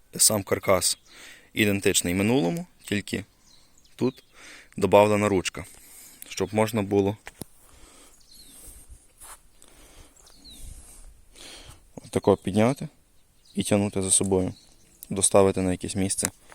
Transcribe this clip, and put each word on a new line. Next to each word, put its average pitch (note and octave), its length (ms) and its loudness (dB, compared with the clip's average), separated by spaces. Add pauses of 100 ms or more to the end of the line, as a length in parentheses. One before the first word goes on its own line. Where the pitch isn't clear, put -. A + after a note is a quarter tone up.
(160)
Сам G#2 260 2
каркас F#2+ 560 0 (540)
ідентичний G2 640 2
минулому, D3+ 520 0 (180)
тільки F#2+ 400 -4 (720)
тут - 280 -4 (520)
добавлена G#2 520 4
ручка, E2+ 360 -2 (640)
щоб F#2+ 260 -6
можна A2 280 0
було G2+ 340 0 (4000)
отако - 400 0
підняти A2 520 0 (640)
і - 80 -4
тягнути G2+ 400 0
за F#2+ 80 -4
собою, F#2+ 440 0 (560)
доставити G2 500 4
на F#2 120 0
якесь F2 240 -8
місце - 340 -2 (240)